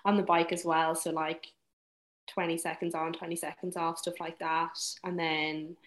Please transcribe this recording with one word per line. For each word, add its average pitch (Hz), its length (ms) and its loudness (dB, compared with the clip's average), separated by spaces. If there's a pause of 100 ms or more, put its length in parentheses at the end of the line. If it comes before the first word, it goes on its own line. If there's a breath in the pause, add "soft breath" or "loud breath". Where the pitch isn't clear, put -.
on 202 140 6
the 196 40 4
bike 170 300 4
as 175 140 -4
well. 160 280 4
So, 165 180 -2
like, 160 340 -2 (800)
twenty 170 320 0
seconds 165 360 -2
on, 165 200 -2
twenty 170 220 -6
seconds 170 420 -6
off, 165 200 0
stuff 170 220 -4
like 165 200 -6
that. 165 380 0 (240)
And 180 160 -2
then 156 580 0 (100)